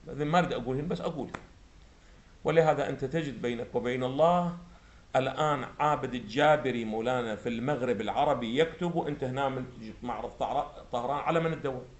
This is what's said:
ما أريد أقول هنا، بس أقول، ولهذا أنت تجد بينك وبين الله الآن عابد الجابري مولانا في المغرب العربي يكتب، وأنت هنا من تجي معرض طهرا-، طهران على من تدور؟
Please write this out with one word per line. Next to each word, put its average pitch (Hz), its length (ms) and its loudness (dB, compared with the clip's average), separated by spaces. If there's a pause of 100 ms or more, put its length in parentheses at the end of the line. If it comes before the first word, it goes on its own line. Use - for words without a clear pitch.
ما 147 320 0
أريد 175 140 2
أقول 120 240 -2
هنا، 151 120 -2
بس 185 120 -4
أقول، 151 300 -6 (1120)
ولهذا 151 440 4
أنت 139 160 -4
تجد 135 380 -2
بينك 120 320 -4
وبين 123 300 0
الله 170 520 2 (600)
الآن 131 500 2 (140)
عابد 139 340 2
الجابري 123 720 2
مولانا 113 520 0
في 120 120 -6
المغرب 120 520 0
العربي 120 580 0
يكتب، 170 360 0
وأنت 147 300 -2
هنا 135 240 0
من 131 160 -4 (120)
تجي 110 160 -12 (100)
معرض 113 280 -6
طهرا-، 123 520 -4 (100)
طهران 123 260 -2
على 165 220 2
من 165 200 -2
تدور؟ 135 240 -4 (160)